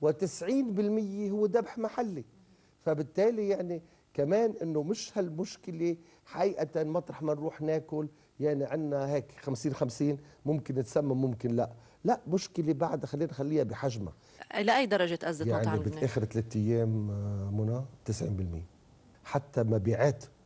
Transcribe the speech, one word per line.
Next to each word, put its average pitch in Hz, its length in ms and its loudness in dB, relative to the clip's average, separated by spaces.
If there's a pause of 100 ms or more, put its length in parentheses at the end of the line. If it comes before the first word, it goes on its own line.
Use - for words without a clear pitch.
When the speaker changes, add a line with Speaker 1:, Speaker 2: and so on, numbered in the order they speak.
Speaker 1:
وتسعين 190 720 0
بالمية 208 580 0
هو 208 160 2
ذبح 226 320 0
محلي. 220 460 -4 (560)
فبالتالي 196 680 2
يعني 180 340 -2 (320)
كمان 202 480 2
إنه 156 200 0
مش 208 360 -4
هالمشكلة 170 760 -4 (280)
حقيقة 160 600 0
مطرح 160 380 -4
ما 151 120 0
نروح 151 260 -6
ناكل، 151 480 -2 (320)
يعني 143 240 2
عنا 143 480 -2
هيك 135 280 -2
خمسين 135 340 -2
خمسين، 143 440 0 (280)
ممكن 147 280 -2
نتسمم 131 480 2
ممكن 123 280 0
لا. 117 200 2 (340)
لا، 214 240 4
مشكلة 165 440 0
بعد 156 320 0
خلينا 147 260 -2
نخليها 139 340 0
بحجمها. 110 480 -4 (420)
Speaker 2:
إلى 202 220 4
أي 269 100 4
درجة 180 360 2
أزت 160 240 -2
Speaker 1:
يعني 110 160 2
Speaker 2:
مطاعم 107 160 2
لبنان؟ - 220 -2
Speaker 1:
بآخر 123 240 0
ثلاث 113 320 -4
أيام، 110 540 2
آه، 101 400 -2
منى، 110 320 0 (220)
تسعين 107 320 -2
بالمية. 87 300 -4 (580)
حتى - 380 -2
مبيعات، 110 600 2 (220)